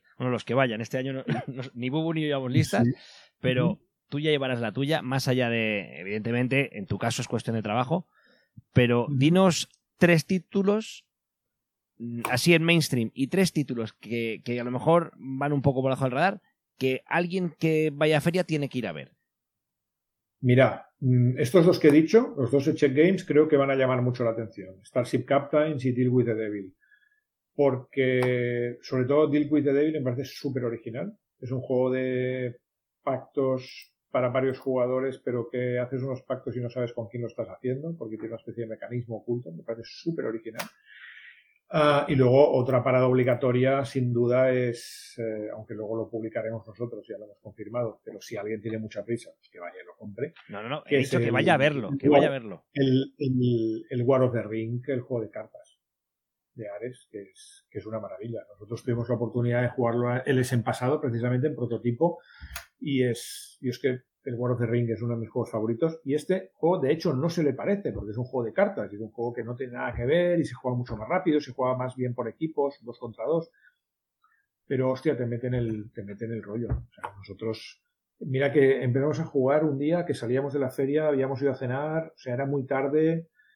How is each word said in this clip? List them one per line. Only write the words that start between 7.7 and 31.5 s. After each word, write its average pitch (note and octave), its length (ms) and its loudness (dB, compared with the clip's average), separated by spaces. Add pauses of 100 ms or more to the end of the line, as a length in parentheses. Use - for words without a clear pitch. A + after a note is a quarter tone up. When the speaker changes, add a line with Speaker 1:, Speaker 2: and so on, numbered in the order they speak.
Speaker 1:
pero A#2+ 320 4
Speaker 2:
Ujú. C#3+ 140 -2
Speaker 1:
dinos E3+ 500 4 (300)
tres E3+ 280 6
títulos, G3 800 0 (920)
mm, A#2 240 -8 (100)
así B2+ 220 4
en D#3+ 100 6
mainstream, D3 500 2
y C3 140 -2
tres F#3 240 2
títulos A#2+ 400 -2
que, A2+ 540 -6
que A#2+ 160 -2
a - 20 -6
lo B2 80 -4
mejor D#3+ 460 2
van C3+ 340 -4
un C#3+ 100 2
poco C3 200 2
por C3 80 0
debajo C3 160 0
del B2 80 -2
radar, F#3 280 0 (360)
que C3 280 -2
alguien F3 540 -2
que D#3 340 2
vaya D#3 260 4
a - 20 2
feria F3 240 0
tiene C#3+ 240 -2
que - 80 -6
ir A2 100 -4
a E2+ 60 -6
ver. C#2+ 180 -12 (1300)
Speaker 2:
Mira, B2 440 4 (140)
mm, B2+ 360 4
estos D#3+ 300 6
dos F3+ 100 6
que D#3+ 120 8
he - 20 10
dicho, F#3 440 6
los B2 140 0
dos C3+ 160 2
de D3+ 80 2
Czech C#3 220 2
Games, F3 280 4
creo D3+ 240 4
que D3+ 100 4
van C#3 120 4
a C#3 60 2
llamar B2+ 260 2
mucho B2 220 0
la A2+ 80 2
atención. G2+ 520 -10
Starship B2 400 -2
Captains C#3+ 640 0
y C3 60 2
Deal B2 180 2
with B2 160 4
the A2+ 80 0
Devil. G#2 400 -4 (840)
Porque, B2 1300 2
sobre B2+ 240 -2
todo, D3 220 4
Deal D3 240 2
with D3 140 4
the C#3 80 2
Devil D3+ 200 2
me D3+ 80 -4
parece B2+ 240 -4
súper B2 400 -6
original. B2 480 -6 (260)
Es A#2+ 120 -10